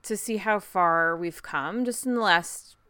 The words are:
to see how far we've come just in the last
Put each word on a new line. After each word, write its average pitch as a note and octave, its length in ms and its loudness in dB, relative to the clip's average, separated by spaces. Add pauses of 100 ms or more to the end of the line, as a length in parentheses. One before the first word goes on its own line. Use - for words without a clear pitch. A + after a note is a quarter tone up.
to A3 140 -6
see A3 200 -4
how G#3 220 0
far E3 580 2
we've E3+ 260 -6
come D#3+ 420 -4
just A#3+ 200 -6
in B3 100 0
the A#3 60 0
last F3 540 0 (140)